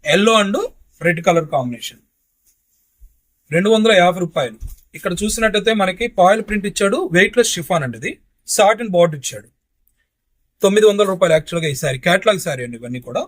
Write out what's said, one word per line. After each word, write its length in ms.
yellow 360
and 140
red 220
color 160
combination. 440
రెండు 200
వందల 180
యాభై 220
రూపాయలు. 340
ఇక్కడ 140
చూసినట్టయితే 500
మనకి 240
పాయిల్ 280
ప్రింట్ 240
ఇచ్చాడు, 260
వెయిట్‌లెస్ 400
షిఫాన్ 300
అండి. 160
ఇది 100
సాటిన్ 400
బార్డర్ 260
ఇచ్చాడు. 260
తొమ్మిది 260
వందల 220
రూపాయలు 260
యాక్చువల్ 260
గా 100
ఈ 100
శారీ, 240
కేటలాగ్ 380
శారీ 200
అండి 140
ఇవన్నీ 280
కూడా. 200